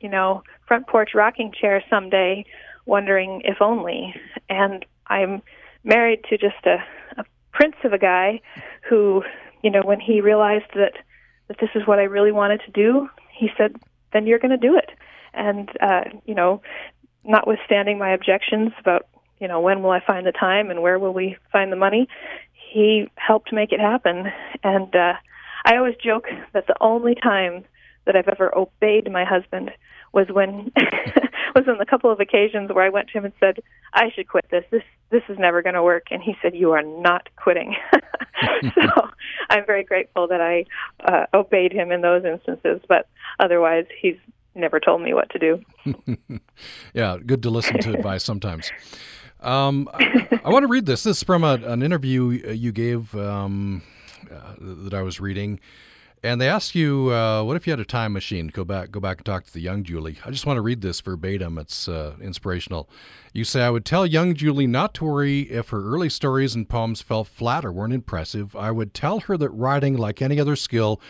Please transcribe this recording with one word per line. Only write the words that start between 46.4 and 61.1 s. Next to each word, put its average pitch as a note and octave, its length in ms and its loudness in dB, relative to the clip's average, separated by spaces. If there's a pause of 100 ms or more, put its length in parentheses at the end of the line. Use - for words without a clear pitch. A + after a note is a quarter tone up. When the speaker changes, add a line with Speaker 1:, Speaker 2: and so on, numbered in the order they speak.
Speaker 2:
Yeah, G2 300 -2
good A#2+ 180 0
to A#2+ 80 -2
listen A2+ 300 -2
to A2 120 -2
advice F#2+ 300 -4
sometimes. F#2+ 480 -6 (720)
Um, C#3 520 0
I, A#3+ 520 0
I - 60 -2
wanna C4+ 180 4
read A#3+ 180 0
this. B2+ 160 0
This G#3+ 160 0
is - 60 -6
from F3 180 2
a, D3 120 4 (100)
an A#2+ 180 -2
interview, C3 640 0
uh, G#2+ 60 -8
you A#2 180 -4
gave, A#2 460 -4
um, G2 640 -4 (480)
uh, - 300 -20
that F#2+ 340 -12
I G2 80 -4
was F#2 180 -8
reading. G2 380 -6 (640)
And A#2+ 180 -4
they C3 80 2
ask G3 260 -2
you, C#3 380 0
uh, A2 320 0
"What C3 120 -4
if - 100 -8
you E3 60 -2
had B2+ 80 -4
a G#2 40 -8
time A2 280 -4
machine? F#2 360 -6
Go F#2 160 -8
back, F#2 260 -8
go G#2 80 -12
back F#2+ 200 -6
and - 80 -16
talk F#2+ 180 -6
to - 80 -20
the E2+ 80 -12
young F#2 240 -6
Julie." D#2+ 400 -10
I A#2 60 -12
just C3+ 160 -8
want C#3+ 100 0
to A2+ 60 -2
read A#2 180 -4
this F#2 200 -6
verbatim. F#2 580 -8